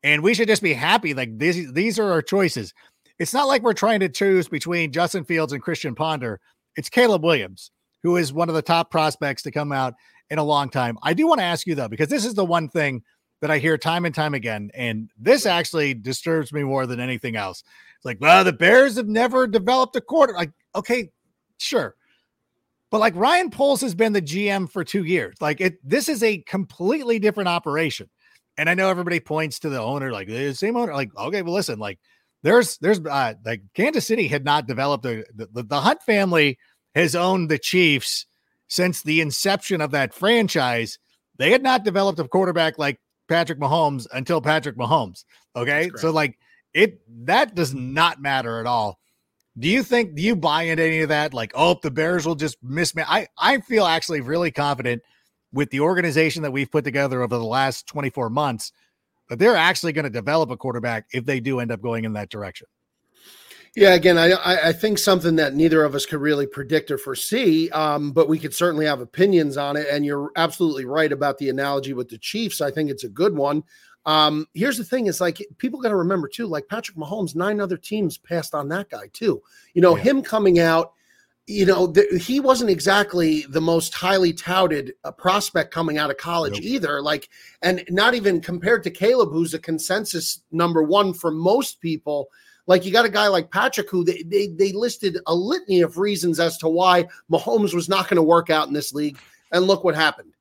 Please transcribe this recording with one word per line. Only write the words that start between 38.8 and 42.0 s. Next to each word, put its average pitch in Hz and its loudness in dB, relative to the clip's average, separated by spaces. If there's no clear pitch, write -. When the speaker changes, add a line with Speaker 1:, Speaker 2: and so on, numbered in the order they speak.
Speaker 1:
the 156 0
inception 185 -2
of 147 -4
that 139 -2
franchise. 156 0
They 147 4
had 262 4
not 254 2
developed 196 0